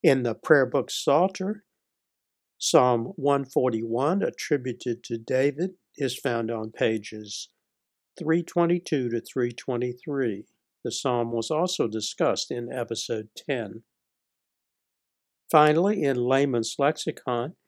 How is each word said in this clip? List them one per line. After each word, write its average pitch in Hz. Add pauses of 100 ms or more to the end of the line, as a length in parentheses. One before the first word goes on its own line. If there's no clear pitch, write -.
In 135
the 117
prayer 139
book 127
Psalter, 190 (960)
Psalm 127
one 139
forty-one, 127
attributed 123
to 117
David, 139 (260)
is 131
found 117
on 110
pages 107 (720)
three 165
twenty-two 170
to 113
three 123
twenty-three. 123 (400)
The -
psalm 120
was 113
also 156
discussed 107
in 120
episode 113
ten. 104 (1700)
Finally, 165
in 135
Layman's 127
Lexicon 143 (120)